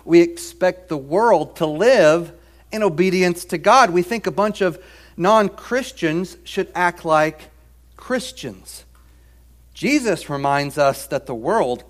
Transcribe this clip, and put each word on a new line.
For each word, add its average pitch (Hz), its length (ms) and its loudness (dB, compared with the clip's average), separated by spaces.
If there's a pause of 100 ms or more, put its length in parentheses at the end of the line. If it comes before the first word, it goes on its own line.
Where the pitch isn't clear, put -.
we 170 160 6
expect - 680 -2
the 160 80 -6
world 156 600 0
to 165 100 -2
live 165 680 2 (380)
in 214 120 -4
obedience 180 640 0
to 175 120 -6
God. 214 320 4
We 175 120 0
think 214 240 -6
a 185 40 -2
bunch 202 300 -4
of 175 220 -2 (340)
non-Christians 190 1300 -2
should - 300 -6
act 175 300 -2
like 156 460 0 (460)
Christians." - 880 -10 (880)
Jesus 233 560 -2
reminds 139 480 -2
us 139 300 0
that 139 200 -6
the 131 80 -8
world 127 560 -2